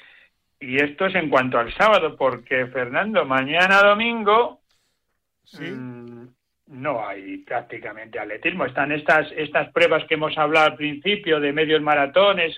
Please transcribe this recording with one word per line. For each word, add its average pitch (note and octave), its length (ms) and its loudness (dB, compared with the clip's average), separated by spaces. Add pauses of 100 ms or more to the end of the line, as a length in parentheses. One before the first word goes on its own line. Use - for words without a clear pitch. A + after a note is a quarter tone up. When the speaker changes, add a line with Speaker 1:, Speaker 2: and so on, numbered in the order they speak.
(600)
Speaker 1:
Y B2+ 180 -8
esto D3 300 0
es F#3+ 80 -4
en E3 140 -2
cuanto B2+ 280 2
al A#2 160 -2
sábado, F3+ 420 2
porque, B2+ 520 -2
Fernando, D3+ 580 -2
mañana D#3 560 4
domingo, A3 800 2 (840)
Speaker 2:
Sí. - 180 -18
Speaker 1:
mm, B2 640 -14 (400)
no B2+ 400 -8
hay F#2+ 320 -12
prácticamente A2 800 -12
atletismo. A2+ 460 -6
Están C#3 260 -4
estas, D3+ 440 0
estas D3+ 360 -4
pruebas D#3+ 340 2
que - 80 -6
hemos D3+ 240 -2
hablado D#3 300 4
al D3 80 -2
principio D3+ 640 -2
de D3 120 0
medios D#3 300 2
maratones, D#3+ 760 2